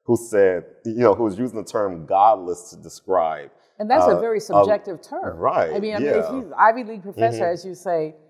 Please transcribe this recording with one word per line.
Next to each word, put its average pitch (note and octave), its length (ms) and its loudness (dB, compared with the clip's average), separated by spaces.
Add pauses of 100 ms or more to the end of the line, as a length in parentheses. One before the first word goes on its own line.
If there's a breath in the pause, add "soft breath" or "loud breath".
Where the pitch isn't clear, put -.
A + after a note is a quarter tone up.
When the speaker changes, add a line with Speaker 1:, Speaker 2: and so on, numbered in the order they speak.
Speaker 1:
who A#2 120 2
said, F#2+ 480 2 (200)
you A2+ 140 -6
know, A2+ 160 6
who A#2 100 0
was G2 120 -2
using A2+ 220 -6
the G2 100 -10
term F#2 380 -4
godless F#2+ 640 2
to F2 60 -20
describe, D#2+ 720 -4 (300)
Speaker 2:
And G#3+ 100 -6
that's - 160 4
a F3 100 4
Speaker 1:
uh, F3+ 40 -2
Speaker 2:
very A3 180 -2
Speaker 1:
a - 20 -4
Speaker 2:
subjective G3+ 640 0
term. D#4+ 340 -10
Speaker 1:
Right, G#2 380 0
Speaker 2:
I G3+ 60 -4
mean, G#3+ 160 -4
I - 20 -4
mean, C#3+ 100 -2
Speaker 1:
yeah. - 120 2
Speaker 2:
if - 240 -6
he's D#3 120 -16
Ivy A3+ 280 4
League G#3 180 -14
professor, A#2 400 -2
Speaker 1:
Mm-hmm. E3+ 100 0
Speaker 2:
as F3+ 120 -8
you F#3 100 -12
say D#3+ 400 -4 (160)